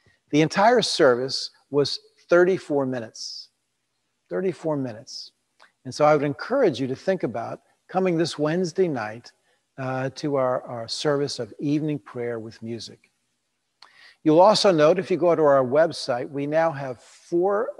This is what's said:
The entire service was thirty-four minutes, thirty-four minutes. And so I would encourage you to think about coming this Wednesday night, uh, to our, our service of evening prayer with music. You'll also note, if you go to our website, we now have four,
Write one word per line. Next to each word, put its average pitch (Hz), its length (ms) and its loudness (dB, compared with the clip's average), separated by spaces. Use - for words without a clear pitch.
The 147 120 4
entire 208 380 4
service 131 720 2
was 139 280 0
thirty-four 175 580 2
minutes, - 600 -10
thirty-four 170 480 -4
minutes. 123 560 -10
And 127 60 -10
so 147 120 2
I 151 100 6
would 147 100 2
encourage 165 540 0
you 135 80 -2
to 127 80 -6
think - 280 -4
about 117 400 -8
coming 185 280 0
this 160 220 -2
Wednesday 170 480 0
night, 117 460 -8
uh, 131 320 -6
to 143 260 -6
our, 127 260 0
our 117 240 -12
service 143 540 -2
of 107 180 -10
evening 151 400 -2
prayer 120 400 -8
with 110 240 -14
music. 113 480 -14
You'll 156 200 6
also 214 280 6
note, 160 280 4
if 190 120 -8
you 185 60 2
go 165 180 2
to 151 80 2
our 139 220 4
website, 139 640 -2
we 143 160 -6
now 160 240 0
have 139 320 -10
four, 202 760 -4